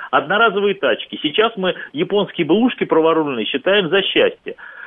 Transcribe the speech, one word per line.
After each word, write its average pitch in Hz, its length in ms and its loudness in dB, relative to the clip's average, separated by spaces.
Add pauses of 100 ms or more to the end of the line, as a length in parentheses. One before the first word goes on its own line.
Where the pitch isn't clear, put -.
(120)
Одноразовые 196 640 2
тачки. - 480 -2
Сейчас 214 320 0
мы 185 180 -2 (180)
японские 175 540 -2
бэушки 214 380 2
праворульные 156 640 2
считаем 180 420 0
за 190 140 2
счастье. 110 540 -2 (300)